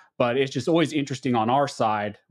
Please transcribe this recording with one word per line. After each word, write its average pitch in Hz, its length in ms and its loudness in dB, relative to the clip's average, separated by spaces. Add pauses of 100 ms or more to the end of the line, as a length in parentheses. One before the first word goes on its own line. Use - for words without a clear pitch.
(180)
but 123 200 2
it's 131 140 0
just 135 180 -4
always 160 240 2
interesting 139 420 -2
on 113 140 0
our 135 180 2
side. 107 500 -2 (140)